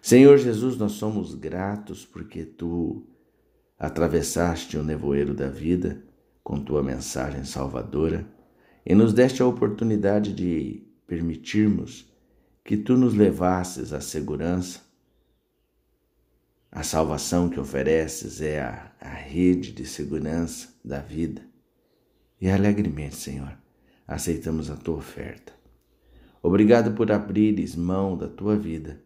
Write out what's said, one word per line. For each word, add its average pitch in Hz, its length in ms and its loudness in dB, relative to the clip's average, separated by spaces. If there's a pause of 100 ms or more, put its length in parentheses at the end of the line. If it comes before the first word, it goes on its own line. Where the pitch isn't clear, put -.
Senhor 139 340 12
Jesus, 123 400 0
nós 104 160 -2
somos 101 420 -6
gratos 90 680 -8
porque - 400 -14
tu 85 640 -6 (720)
atravessaste 82 1000 -2
o 76 60 -4
nevoeiro 71 500 -2
da 69 160 -4
vida 82 560 -4 (420)
com 71 140 -6
tua 71 200 -2
mensagem 69 640 -6
salvadora 69 800 -4 (600)
e 87 100 2
nos 110 180 6
deste 127 300 4
a 127 40 6
oportunidade 104 840 0
de 82 540 -4 (180)
permitirmos 85 1000 -2 (580)
que 107 120 -2
tu 127 200 2
nos 123 180 4
levasses 90 760 2
à 73 80 -6
segurança. 82 800 -4 (1900)
A 78 140 -10
salvação 80 680 0
que - 80 -6
ofereces 71 840 -2
é 76 200 -4
a, 58 400 -10
a - 80 -18
rede 76 640 0
de - 120 -12
segurança 78 840 -6 (160)
da 69 160 -8
vida. 76 420 -8 (1000)
E 92 80 0
alegremente, 95 680 0
Senhor, 69 420 -12 (480)
aceitamos 80 640 -4
a 71 60 -8
tua 76 220 -6
oferta. - 540 -14 (880)
Obrigado 107 520 6
por 107 180 0
abrires 104 640 2
mão 92 420 -2
da - 120 -8
tua 104 280 -2
vida 80 480 -6